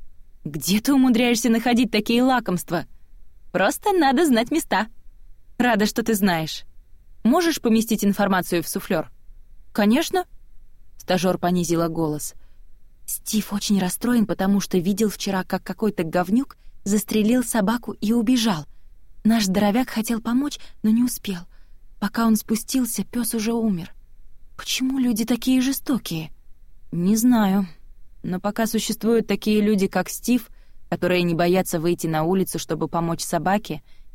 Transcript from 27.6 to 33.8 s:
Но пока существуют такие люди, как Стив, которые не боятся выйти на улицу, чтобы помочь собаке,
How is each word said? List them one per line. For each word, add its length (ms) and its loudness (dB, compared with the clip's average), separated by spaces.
Но 160 -4
пока 280 -2
существуют 600 0
такие 320 2
люди, 280 2
как 200 -2
Стив, 420 -2
которые 340 0
не 100 0
боятся 460 2
выйти 280 0
на 160 0
улицу, 340 0
чтобы 300 -4
помочь 340 -2
собаке, 640 -2